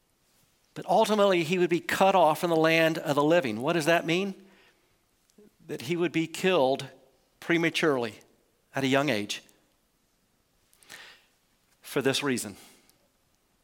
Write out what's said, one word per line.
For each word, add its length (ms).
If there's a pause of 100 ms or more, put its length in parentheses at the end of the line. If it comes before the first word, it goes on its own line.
(720)
but 120
ultimately 580
he 140
would 120
be 100
cut 340
off 260
from 100
the 60
land 420
of 180
the 80
living. 380
What 120
does 120
that 200
mean? 300 (1300)
That 160
he 140
would 140
be 160
killed 600 (520)
prematurely 760 (600)
at 80
a 40
young 220
age. 320 (2500)
For 200
this 200
reason, 360 (1080)